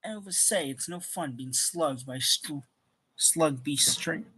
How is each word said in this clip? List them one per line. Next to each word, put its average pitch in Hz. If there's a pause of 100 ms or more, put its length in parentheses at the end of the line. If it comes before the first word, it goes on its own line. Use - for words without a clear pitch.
I 220
always 196
say 175
it's 131
no 175
fun 165
being 127
slugged 135
by 131
str-, 139 (500)
slug 151
beast 139
string. - (120)